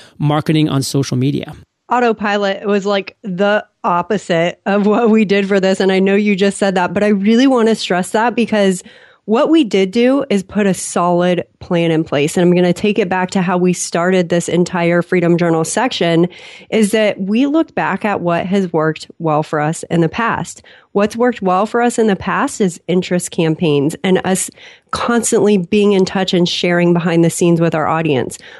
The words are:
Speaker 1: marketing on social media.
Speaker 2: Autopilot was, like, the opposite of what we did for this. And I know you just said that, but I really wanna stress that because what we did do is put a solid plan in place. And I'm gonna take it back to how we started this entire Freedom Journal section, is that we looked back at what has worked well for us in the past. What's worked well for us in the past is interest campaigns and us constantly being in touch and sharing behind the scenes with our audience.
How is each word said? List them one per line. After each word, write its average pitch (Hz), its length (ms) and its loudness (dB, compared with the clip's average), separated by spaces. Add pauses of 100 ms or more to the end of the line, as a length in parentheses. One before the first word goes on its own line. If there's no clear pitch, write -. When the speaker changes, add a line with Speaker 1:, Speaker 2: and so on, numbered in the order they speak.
(180)
Speaker 1:
marketing 151 500 0
on 139 140 -2
social 135 340 -2
media. 135 400 -4 (360)
Speaker 2:
Autopilot 208 760 -2
was, 202 220 -2
like, 202 340 -4
the 202 440 -2 (180)
opposite 175 840 -2
of 196 220 0
what 214 240 2
we 220 140 4
did 196 220 0
for 202 120 2
this. 190 200 0
And 190 120 2
I 190 80 2
know 196 160 2
you 208 200 2
just 196 220 0
said 196 160 0
that, 180 180 0
but 202 120 -2
I 208 60 2
really 214 360 2
wanna 226 300 2
stress 180 360 -4
that 226 240 0
because 202 480 0 (420)
what 233 240 2
we 311 160 4
did 190 260 0
do 254 380 2
is 202 120 0
put 202 240 -2
a 190 80 2
solid 175 720 0 (140)
plan 170 320 0
in 160 140 0
place. 147 320 0
And 180 80 4
I'm 175 100 4
gonna 180 160 2
take 208 260 0
it 202 120 0
back 185 220 -2
to 196 100 0
how 180 160 0
we 180 160 2
started 180 560 -2
this 175 180 -2
entire 170 540 0
Freedom 170 360 0
Journal 165 280 0
section, 175 640 0 (400)
is 208 220 0
that 220 280 0
we 214 260 0
looked 302 300 -2
back 170 300 -4
at 196 160 -2
what 170 240 -2
has 185 260 -2
worked 156 480 -2
well 156 240 0
for 156 160 -4
us 151 300 -4
in 165 100 0
the 165 80 4
past. 202 540 -4 (320)
What's 202 220 0
worked 240 260 0
well 185 240 0
for 233 160 -2
us 240 180 0
in 220 80 2
the 196 80 2
past 190 460 -4
is 185 260 -2
interest 180 440 -2
campaigns 156 720 0
and 190 200 2
us 185 260 -2 (420)
constantly 214 680 0
being 202 340 2
in 190 140 2
touch 185 280 -4
and 180 140 2
sharing 175 460 0
behind 170 300 2
the 165 60 4
scenes 170 300 2
with 165 160 0
our 156 100 -2
audience. 151 520 -2 (220)